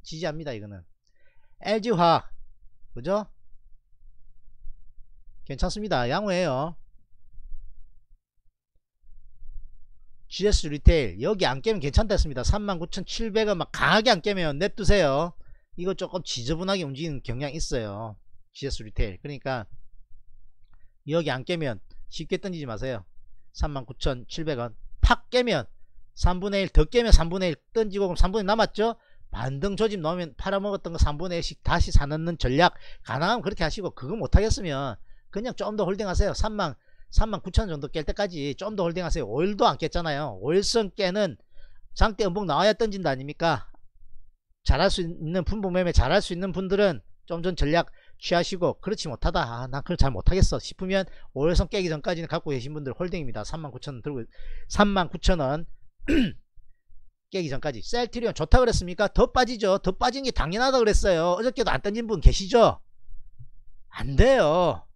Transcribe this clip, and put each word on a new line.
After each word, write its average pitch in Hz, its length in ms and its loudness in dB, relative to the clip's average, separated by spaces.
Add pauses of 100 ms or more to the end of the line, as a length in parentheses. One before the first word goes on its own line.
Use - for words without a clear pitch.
지지합니다, 156 500 -6
이거는. 101 300 -12 (760)
엘지 214 300 0
화학, 165 400 4 (640)
그죠? 190 340 -4 (2250)
괜찮습니다. 151 640 0
양호해요. 170 680 0 (3500)
지에스 190 400 2
리테일 143 540 6
여기 175 240 0
안 131 160 0
깨면 220 180 -2
괜찮다 196 340 2
했습니다. 135 300 0
삼만 202 360 0
구천칠백 208 680 -4
원 196 120 0
막 - 120 -6
강하게 202 380 2
안 202 120 4
깨면 180 360 0
냅두세요. 170 760 4 (440)
이거 185 160 -2
조금 - 300 -6
지저분하게 165 600 -2
움직이는 139 400 -6
경향이 131 320 -6
있어요, 110 640 -6 (360)
지에스 131 300 -6
리테일. 104 380 -2
그러니까 131 440 -6 (1400)
여기 151 220 0
안 127 160 -4
깨면 151 340 -2 (300)
쉽게 175 280 -4
던지지 175 280 -6
마세요. 117 400 -6 (480)
삼만 139 320 -4
구천칠백 135 720 -4
원. 117 180 -6 (260)
팍 - 280 4
깨면 233 380 2 (480)
삼분의 190 480 2
일, 175 60 -2
더 - 160 8
깨면 233 260 6
삼분의 175 380 8
일 147 60 -2 (180)
던지고, 202 340 0
그럼 175 80 -2
삼분의 190 260 4
일 185 60 -2
남았죠? 220 480 2 (360)
반등 139 440 -4
조짐 208 260 0
넣으면 160 360 -4
팔아먹었던 196 560 -4
거 160 40 -6
삼분의 165 400 2
일씩 - 240 -6
다시 175 300 2
사놓는 160 480 2
전략. 143 340 4 (300)
가능하면 170 380 -2
그렇게 196 220 -4
하시고, 165 280 -4
그거 135 240 -8
못하겠으면 165 800 2 (340)
그냥 226 260 -6
좀 208 200 -6
더 214 80 0
홀딩하세요. 190 500 2
삼만, 202 420 -2 (340)
삼만 208 320 2
구천 190 280 0
원 165 120 -4
정도 139 80 -8
깰 156 160 -4
때까지 175 500 -2
좀 208 220 -8
더 190 60 0
홀딩하세요. 170 420 -2
오 113 180 -2
일도 208 240 2
안 151 100 2
깼잖아요. 147 640 -4
오 127 120 -2
일 196 100 4
선 214 320 0
깨는 185 400 0 (580)
장대 214 320 2
음봉 190 220 -2
나와야 165 260 4
던진다 196 360 -2
아닙니까? 139 600 -2 (920)
잘할 165 260 6
수 196 120 2
있는, 165 420 -4
분봉 196 300 -2
매매 180 180 2
잘할 156 300 4
수 - 120 -6
있는 180 200 -6
분들은 190 480 0 (240)
좀 170 180 -6
전 185 140 -2
전략 156 340 2 (280)
취하시고, 175 600 0
그렇지 190 300 -6
못하다, 165 320 0
아, 123 260 -6
난 135 140 -6
그걸 175 160 -4
잘 139 140 8
못하겠어 147 480 4
싶으면 190 440 -2 (300)
오 135 140 0
일 175 100 4
선 196 100 4
깨기 185 220 0
전까지는 160 400 -4
갖고 156 220 -4
계신 135 220 -6
분들 143 200 -8
홀딩입니다. 160 500 -4
삼만 151 280 -8
구천 131 240 -10
원 117 60 -12
들고, 135 220 -6 (460)
삼만 196 400 2
구천 180 320 0
원 139 240 -2 (400)
<clears throat> - 1300 -4
깨기 170 180 -4
전까지. 131 320 -4
셀트리온 233 540 -2
좋다 240 240 4
그랬습니까? 196 480 2
더 240 240 4
빠지죠. 214 480 2
더 185 140 -2
빠진 262 300 -2
게 254 80 -2
당연하다 233 480 0
그랬어요. 190 520 4
어저께도 220 400 0
안 - 100 0
던진 220 260 -4
분 208 140 -2
계시죠? 196 580 6 (1120)
안 135 260 -4
돼요. 175 720 6 (100)